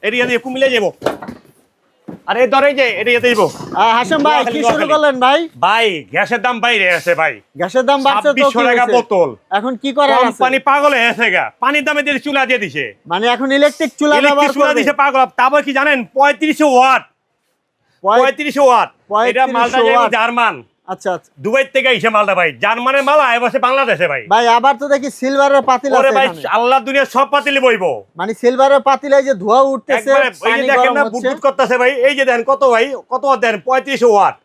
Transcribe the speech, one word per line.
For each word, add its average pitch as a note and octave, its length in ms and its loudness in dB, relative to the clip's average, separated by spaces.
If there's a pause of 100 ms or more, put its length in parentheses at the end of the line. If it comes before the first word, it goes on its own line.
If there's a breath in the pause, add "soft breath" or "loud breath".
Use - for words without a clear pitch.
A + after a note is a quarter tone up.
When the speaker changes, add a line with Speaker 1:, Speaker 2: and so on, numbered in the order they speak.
Speaker 1:
এটা G#3+ 140 -4
ইয়ে B3 100 0
দিয়ে B3 120 -2
কুমিল্লা C4 300 -2
যাবো। A3 240 -2 (1300)
আরে A3+ 200 0
ধর, C4+ 180 2
এই C#4+ 100 2
যে, C4 140 0
এটা G#3+ 220 -4
ইয়ে A#3+ 100 2
দিয়ে A#3+ 140 2
যাবো। F#3+ 160 2 (240)
Speaker 2:
আহ, A3+ 220 2
হাশেম C#4+ 260 0
ভাই, D4 220 2
কি A#3+ 60 -4
শুরু D4 120 -4
Speaker 1:
নোয়াখালী। D4+ 300 0
Speaker 2:
করলেন D4 280 2
ভাই? D4 280 0 (120)
Speaker 1:
ভাই, G3 500 0
গ্যাসের G3 320 -2
দাম A#3+ 180 -2
বাইরে G#3+ 300 0
আছে E3+ 240 0
ভাই। C#3+ 260 -2 (160)
Speaker 2:
গ্যাসের F#3+ 300 -2
দাম C#4 160 0
বাড়ছে C#4 260 -2
তো C#4+ 60 0
কি B3 60 0
Speaker 1:
ছাব্বিশশো C4 300 0
টাকা A#3+ 140 2
Speaker 2:
হয়েছে? A3+ 80 -2
Speaker 1:
বোতল। F3+ 440 0 (140)
Speaker 2:
এখন G#3+ 260 -4
কি C4+ 160 -6
করার C#4 200 2
আছে? C4 100 2
Speaker 1:
কোম্পানি B3+ 360 0
পাগল C#4+ 320 0
হয়ে A#3 160 0
গেছে A3+ 240 0
গা। D#3 200 -2 (100)
পানির C#4 240 0
দামে D4 180 -2
দিয়ে C4+ 160 -2
চুলা C#4 280 -2
দিয়ে B3 120 0
দিছে। C#3 360 -8 (120)
Speaker 2:
মানে F#3 200 -4
এখন A#3+ 260 0
ইলেকট্রিক C#4+ 460 0
চুলা D4 160 2
Speaker 1:
ইলেকট্রিক C#4+ 200 2
Speaker 2:
ব্যবহার C#4+ 200 0
Speaker 1:
চুলা C#4 120 2
Speaker 2:
করবে? D4 140 0
Speaker 1:
দিছে C#4+ 120 0
পাগল। C4+ 340 2 (100)
তারপর C4+ 260 2
কি C#4+ 100 -6
জানেন? C4+ 320 0
পঁয়ত্রিশশো D4 640 0
ওয়াট। B3+ 340 4 (1000)
Speaker 2:
পঁয়- A3 200 2
Speaker 1:
পঁয়ত্রিশশো C#4 420 0
ওয়াট। A#3 240 4
এটা A#3+ 580 -2
মালটা C4 60 -4
Speaker 2:
পঁয়ত্রিশশো A#3+ 340 0
Speaker 1:
যাবে C4 100 2
Speaker 2:
ওয়াট। A#3 160 0
Speaker 1:
জার্মান। A3+ 500 -2 (240)
Speaker 2:
আচ্ছা, F#3 280 -6
আচ্ছা। - 260 -14
Speaker 1:
দুবাই A#3 320 -2
থেকে C4 160 0
আইছে A3+ 200 0
মালটা G#3 260 0
ভাই। E3+ 180 0
জার্মানের A#3+ 500 -2
মাল C#4+ 180 2
আয় A#3+ 200 0
বসে B3 180 -2
বাংলাদেশে A#3+ 500 -2
ভাই। C3 220 -6
Speaker 2:
ভাই, A#3 180 2
আবার A#3+ 280 4
তো C#4 120 -8
দেখি C#4 220 -2
সিলভারের C#4 520 0
পাতিল C4 320 0
Speaker 1:
ওরে C4+ 140 4
Speaker 2:
আছে C4+ 80 2
Speaker 1:
ভাই, C4+ 100 2
Speaker 2:
এখানে। E3 220 -8
Speaker 1:
আল্লাহ A#3+ 320 2
দুনিয়ার C4+ 260 -2
সব C4+ 240 -2
পাতিলে C#4+ 300 0
বইবো। F#3 440 0 (120)
Speaker 2:
মানে G3 180 -6
সিলভারের C4+ 460 2
পাতিলে C#4 360 0
এই C#4 60 4
যে C4+ 120 -2
ধোঁয়া G#3+ 260 2
উঠতেছে, C4+ 500 -2
Speaker 1:
একবারে C#4 160 4
এই A#3 60 -4
যে G#3 180 -4
Speaker 2:
পানি C4+ 120 0
Speaker 1:
দেখেন C4 140 0
Speaker 2:
গরম B3 180 2
Speaker 1:
না, C#4+ 100 2
Speaker 2:
হচ্ছে। A3+ 240 -6
Speaker 1:
বুদবুদ D4 120 -6
করতেছে C4 380 0
ভাই। B3 120 2
এই C4+ 260 0
যে C#4 80 0
দেখেন A#3+ 180 0
কত C4+ 220 0
ভাই, B3+ 300 2 (160)
কত B3+ 140 -4
ওয়াট C4+ 160 0
দেখেন? G#3+ 200 -2
পঁয়ত্রিশশো B3+ 520 0
ওয়াট। F#3 220 4 (100)